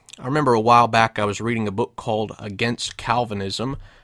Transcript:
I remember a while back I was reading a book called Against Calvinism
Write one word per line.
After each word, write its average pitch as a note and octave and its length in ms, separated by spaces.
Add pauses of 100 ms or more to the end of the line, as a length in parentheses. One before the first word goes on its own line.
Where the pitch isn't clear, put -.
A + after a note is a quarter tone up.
(160)
I - 100
remember C3+ 280
a A2 60
while A#2+ 260
back A2+ 320
I G#2 60
was G#2 160
reading A2+ 260
a G2+ 60
book G#2+ 240
called A2 420
Against A2+ 580
Calvinism A2+ 800 (280)